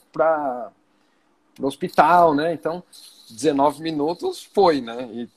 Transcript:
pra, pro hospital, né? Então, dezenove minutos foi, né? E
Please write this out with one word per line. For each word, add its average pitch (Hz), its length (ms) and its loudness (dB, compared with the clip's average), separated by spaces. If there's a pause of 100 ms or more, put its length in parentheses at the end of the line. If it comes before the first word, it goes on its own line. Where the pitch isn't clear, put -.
(140)
pra, 147 580 -2 (840)
pro 135 120 -6
hospital, 170 680 4
né? 151 180 0
Então, 175 300 -8 (460)
dezenove 139 520 0
minutos 165 640 -6
foi, 170 380 2
né? 117 320 -10
E 117 240 -10